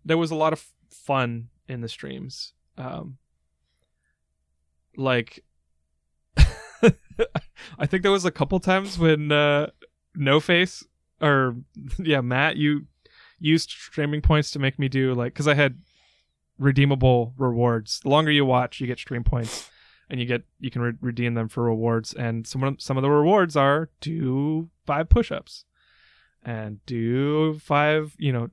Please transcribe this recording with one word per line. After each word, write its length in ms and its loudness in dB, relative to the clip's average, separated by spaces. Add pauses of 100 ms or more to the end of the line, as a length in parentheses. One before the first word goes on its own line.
there 140 0
was 120 0
a 40 -6
lot 180 2
of 140 -8 (240)
fun 580 -4 (180)
in 140 -10
the 80 -8
streams. 640 -14 (240)
Um, 420 -12 (1800)
like, 480 -2 (560)
<laughs> 360 -20
I 1500 0
think 160 -2
there 100 2
was 120 0
a 60 0
couple 300 -2
times 380 -2
when, 340 2
uh, 360 2 (460)
No 260 2
Face, 440 0 (360)
or, 360 2 (220)
<laughs> 200 -8
yeah, 220 0
Matt, 360 -2
you 300 0 (520)
used 320 0
streaming 500 -6
points 320 4
to 60 -8
make 200 -2
me 100 0
do, 260 0
like, 200 -4
'cause 140 -2
I 60 4
had 240 2 (800)
redeemable 760 4
rewards. 640 0
The 80 -6
longer 240 2
you 120 4
watch, 360 0
you 60 -6
get 120 -6
stream 260 -8
points, 460 -4 (400)
and 100 -6
you 60 -4
get, 160 -2 (180)
you 100 -8
can 120 -4
re-, 180 0
redeem 340 -2
them 140 -2
for 160 -6
rewards. 500 0
And 320 -6
some 160 -6
of, 200 -4
some 140 -4
of 60 0
the 80 2
rewards 460 4
are 340 2 (100)
do 680 -2 (180)
five 220 -2
push-ups 560 0 (800)
and 420 -10
do 720 -2
five, 580 0
you 140 -2
know, 200 -4